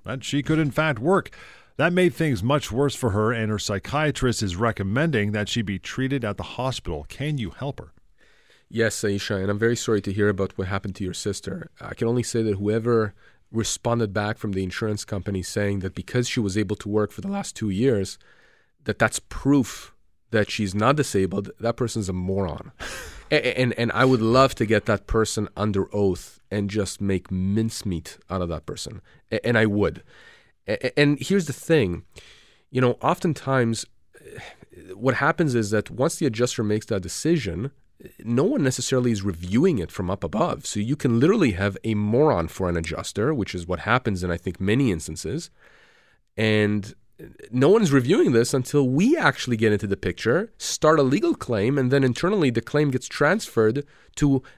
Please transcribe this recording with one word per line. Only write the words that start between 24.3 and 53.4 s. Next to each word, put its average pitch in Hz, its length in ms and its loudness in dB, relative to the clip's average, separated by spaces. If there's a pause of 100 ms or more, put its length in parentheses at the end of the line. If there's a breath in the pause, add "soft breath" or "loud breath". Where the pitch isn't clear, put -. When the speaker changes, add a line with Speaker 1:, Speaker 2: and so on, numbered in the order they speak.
Speaker 2:
to 117 100 0
get 104 200 2
that 104 200 0
person 110 500 0
under 98 400 0
oath 101 440 -2 (100)
and 101 180 -2
just 101 320 -4
make 98 300 -2
mincemeat 95 880 -2 (100)
out 92 140 -4
of 87 80 -4
that 76 160 -6
person. - 360 -12 (300 soft breath)
A-, 110 140 -4
and 120 100 2
I 110 120 6
would. 101 340 0 (640 soft breath)
A-, 107 200 -2
a-, - 120 -2
and 147 200 4
here's 190 260 0
the 139 80 -6
thing. 101 520 0 (640 loud breath)
You 127 100 0
know, 123 200 4
oftentimes, 135 840 0 (340)
eh, - 200 -18 (560 loud breath)
what 117 200 2
happens 151 380 2
is 113 160 2
that 104 220 0
once 131 240 -2
the 175 100 -2
adjuster 120 380 0
makes 107 240 -2
that 98 160 -2
decision, 110 640 -2 (500)
no 120 240 0
one 233 200 0
necessarily 127 480 0
is 104 100 0
reviewing 101 560 2
it 80 140 -4
from 90 180 -6
up 98 140 -4
above. 147 420 -2
So - 140 -6
you 117 160 -2
can 117 240 2
literally 170 320 4
have 98 320 -2
a 113 100 -2
moron 104 540 2
for 92 200 -4
an 85 100 0
adjuster, 82 540 -4
which 117 220 -2
is 87 140 -8
what 87 140 -4
happens 104 420 0
in, 90 80 -2
I 85 60 -2
think, - 220 -8
many 110 320 2
instances. 80 600 -6 (840 soft breath)
And 107 600 0 (560)
no 127 160 4
one's 196 240 6
reviewing 151 400 4
this 117 220 4
until 135 340 2
we 190 300 4
actually 135 400 0
get 110 160 4
into 104 140 0
the 95 100 0
picture, 123 600 -2
start - 420 2
a 143 40 6
legal 175 320 2
claim, 117 420 0
and 127 140 2
then 139 100 4
internally 156 480 2
the 113 120 0
claim 147 300 0
gets 127 180 -4
transferred 143 760 2 (300 soft breath)